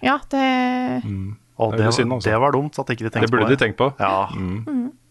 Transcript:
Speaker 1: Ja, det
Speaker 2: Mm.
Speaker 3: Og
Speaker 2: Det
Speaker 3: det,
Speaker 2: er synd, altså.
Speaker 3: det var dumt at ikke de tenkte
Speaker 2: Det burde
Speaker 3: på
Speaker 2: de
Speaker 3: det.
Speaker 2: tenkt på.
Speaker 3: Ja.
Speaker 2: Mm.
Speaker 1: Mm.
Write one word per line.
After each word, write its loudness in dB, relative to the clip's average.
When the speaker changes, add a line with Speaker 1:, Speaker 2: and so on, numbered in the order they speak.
Speaker 1:
Ja, 2
det 0
Speaker 2:
Mm. -6
Speaker 3:
Og 2
Speaker 2:
Det 0
Speaker 3:
det, 4
Speaker 2:
er 4
synd, 2
altså. -2
Speaker 3:
det 2
var 4
dumt -2
at -6
ikke -2
de -4
tenkte -2
Speaker 2:
Det 2
burde -2
Speaker 3:
på 4
Speaker 2:
de 6
Speaker 3:
det. -6
Speaker 2:
tenkt 0
på. 0
Speaker 3:
Ja. 2
Speaker 2:
Mm. -6
Speaker 1:
Mm. -4